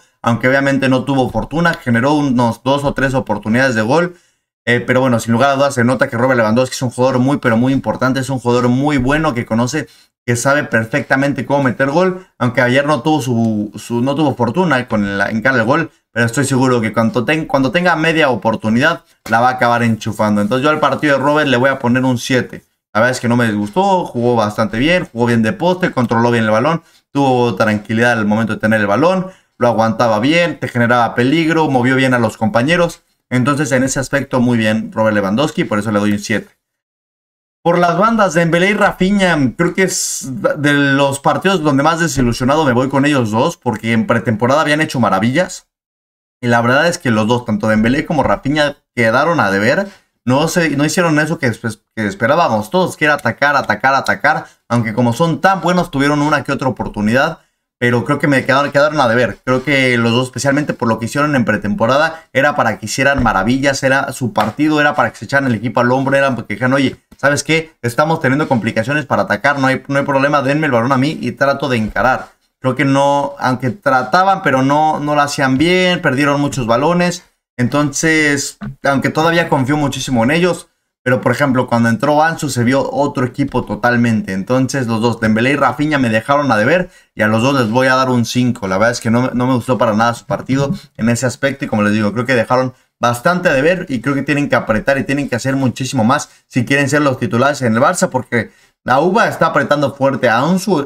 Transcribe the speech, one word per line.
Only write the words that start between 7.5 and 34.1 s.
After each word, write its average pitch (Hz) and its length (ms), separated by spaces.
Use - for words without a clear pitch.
muy 123 160
importante. 131 480
Es 127 100
un 131 100
jugador 120 280
muy 139 300
bueno 143 360
que 113 120
conoce, 123 420
que 120 120
sabe 139 280
perfectamente 135 840
cómo 139 160
meter 135 260
gol, 185 380
aunque 120 240
ayer 127 240
no 147 160
tuvo 156 200
su, 113 540
su, 117 260
no 139 120
tuvo 139 220
fortuna 123 520
con 101 300
la, 98 140
en 110 100
cara 131 180
al 110 60
gol, 151 240
pero 117 160
estoy 131 180
seguro 131 340
que 110 140
cuando 113 320
ten-, 156 220
cuando 131 240
tenga 175 240
media 156 340
oportunidad, 113 720
la 113 120
va 127 100
a 127 40
acabar 120 280
enchufando. 107 580
Entonces 120 240
yo 151 60
al 151 100
partido 139 380
de 127 60
Robert 147 260
le 123 80
voy 135 140
a - 80
poner 123 240
un 127 160
siete. 120 440
La 104 60
verdad 127 160
es - 40
que 120 100
no 120 60
me 120 120
disgustó, 170 580
jugó 120 300
bastante 107 420
bien, 170 340
jugó 117 140
bien 117 160
de 110 120
poste, 180 380
controló 120 380
bien 117 140
el 110 80
balón, 147 320
tuvo 127 460
tranquilidad 110 560
al 110 160
momento 107 260
de 101 60
tener 110 200
el 104 60
balón, 160 460
lo 120 120
aguantaba 110 500
bien, 160 400
te 127 80
generaba 120 480
peligro, 156 560
movió 131 240
bien 131 180
a 123 60
los 110 180
compañeros. 139 640
Entonces 127 400
en 131 100
ese 135 180
aspecto 131 400